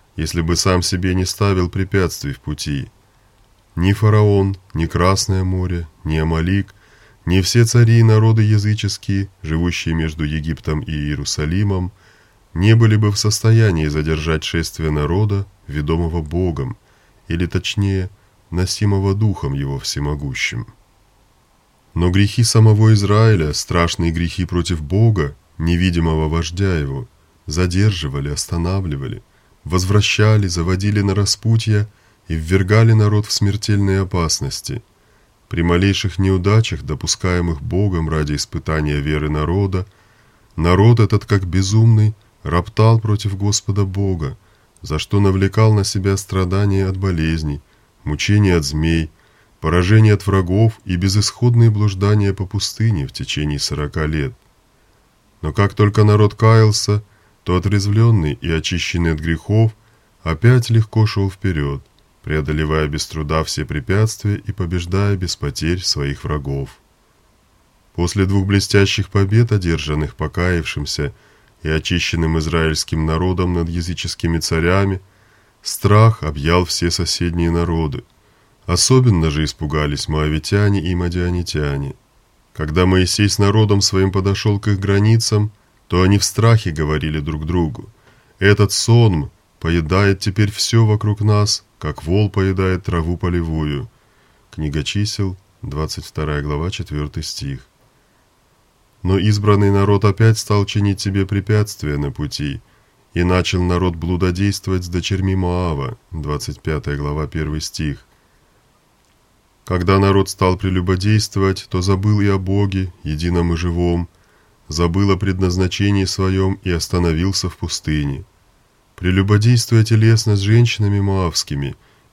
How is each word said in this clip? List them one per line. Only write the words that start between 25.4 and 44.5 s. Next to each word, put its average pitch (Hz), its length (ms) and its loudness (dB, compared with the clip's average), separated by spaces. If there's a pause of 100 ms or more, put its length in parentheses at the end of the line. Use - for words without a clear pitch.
невидимого 82 680 0
вождя 85 500 -2
его, 67 300 -6 (400)
задерживали, 85 840 -2
останавливали, 85 920 -6 (400)
возвращали, 104 840 2
заводили 92 540 -2
на 98 140 0
распутья 107 720 0 (380)
и 82 80 -4
ввергали 95 580 4
народ 104 320 2
в - 60 -12
смертельные 101 720 0
опасности. - 800 -4 (680)
При 85 120 -2
малейших 90 580 0
неудачах, 95 640 0
допускаемых 85 800 -4
Богом 87 480 -2
ради 76 260 -2
испытания 76 640 -4
веры 76 300 -2
народа, 92 560 -2 (680)
народ 98 440 4
этот, 104 260 2
как 95 200 0
безумный, 107 720 4 (260)
роптал 110 580 2
против 104 380 -2
Господа 101 480 -2
Бога, 95 520 -4 (440)